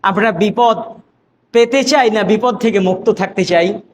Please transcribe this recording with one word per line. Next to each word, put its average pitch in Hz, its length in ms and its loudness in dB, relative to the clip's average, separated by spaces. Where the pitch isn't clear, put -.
আমরা 202 280 0
বিপদ 214 460 0
পেতে 233 320 2
চাই 262 260 2
না 214 140 0
বিপদ 214 340 0
থেকে 214 220 0
মুক্ত 185 300 0
থাকতে 190 360 -2
চাই? 175 340 0